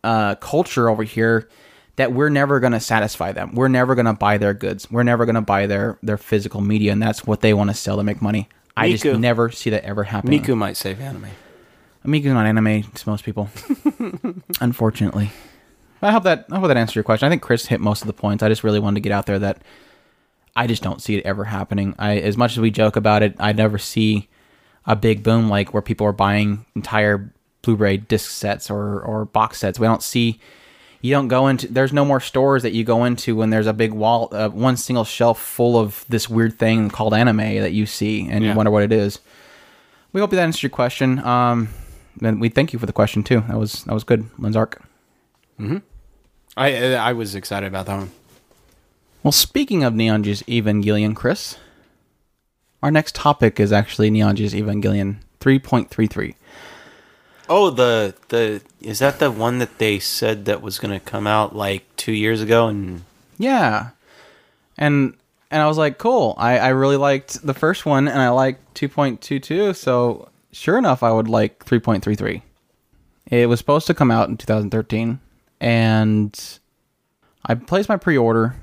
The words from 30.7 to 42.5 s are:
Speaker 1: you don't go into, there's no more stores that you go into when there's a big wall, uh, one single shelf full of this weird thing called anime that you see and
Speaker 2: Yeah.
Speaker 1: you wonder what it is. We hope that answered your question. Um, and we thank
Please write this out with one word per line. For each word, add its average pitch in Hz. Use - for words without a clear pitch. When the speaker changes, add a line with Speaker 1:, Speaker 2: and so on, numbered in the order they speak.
Speaker 1:
you 123
don't 139
go 131
into, 127
there's 131
no 143
more 139
stores 135
that 107
you 113
go 117
into 123
when 110
there's 110
a 110
big 110
wall, 113
uh, 104
one 123
single 120
shelf 117
full 120
of 104
this 120
weird 113
thing 110
called 110
anime 110
that 101
you 107
see 104
and 101
Speaker 2:
Yeah. 107
Speaker 1:
you 107
wonder 107
what 104
it 104
is. 104
We 190
hope 208
that 185
answered 160
your 135
question. 131
Um, 120
and 110
we 117
thank 139